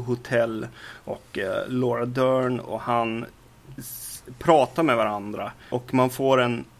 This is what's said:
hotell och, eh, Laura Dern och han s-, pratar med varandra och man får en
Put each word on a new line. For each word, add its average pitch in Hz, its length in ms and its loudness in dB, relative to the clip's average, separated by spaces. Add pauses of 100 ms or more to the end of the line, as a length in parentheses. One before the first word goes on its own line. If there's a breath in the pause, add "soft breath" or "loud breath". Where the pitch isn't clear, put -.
hotell 117 640 -2 (380 loud breath)
och, - 320 -12
eh, 95 300 -2
Laura 120 380 0
Dern 127 540 2
och 110 220 -8
han 117 440 0 (520)
s-, - 460 -14 (160)
pratar 160 440 4
med 131 140 4
varandra 104 540 -2 (180 loud breath)
och 123 240 -4
man 127 160 4
får 135 320 4
en 120 240 0 (140)